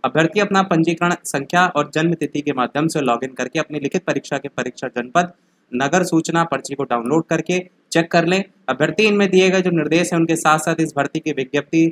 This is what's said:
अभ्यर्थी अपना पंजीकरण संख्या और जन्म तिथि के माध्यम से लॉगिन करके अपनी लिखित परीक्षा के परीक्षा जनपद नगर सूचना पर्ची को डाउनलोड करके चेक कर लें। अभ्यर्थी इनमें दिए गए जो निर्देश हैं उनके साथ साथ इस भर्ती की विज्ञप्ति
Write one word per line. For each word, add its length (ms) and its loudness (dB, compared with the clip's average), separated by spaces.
अभ्यर्थी 360 0
अपना 240 0
पंजीकरण 500 0
संख्या 420 0
और 260 -2
जन्म 200 0
तिथि 260 -4
के 120 -4
माध्यम 360 -2
से 120 -2
लॉगिन 320 -2
करके 260 -6
अपनी 220 -4
लिखित 240 -4
परीक्षा 340 -4
के 120 -8
परीक्षा 460 -8
जनपद 360 -2
नगर 320 2
सूचना 400 0
पर्ची 300 -6
को 100 -4
डाउनलोड 420 0
करके 360 -2
चेक 200 0
कर 140 2
लें। 160 0
अभ्यर्थी 380 0
इनमें 240 2
दिए 200 6
गए 120 2
जो 100 0
निर्देश 400 0
हैं 80 2
उनके 160 2
साथ 240 2
साथ 200 -2
इस 160 -2
भर्ती 240 -2
की 120 -4
विज्ञप्ति 600 0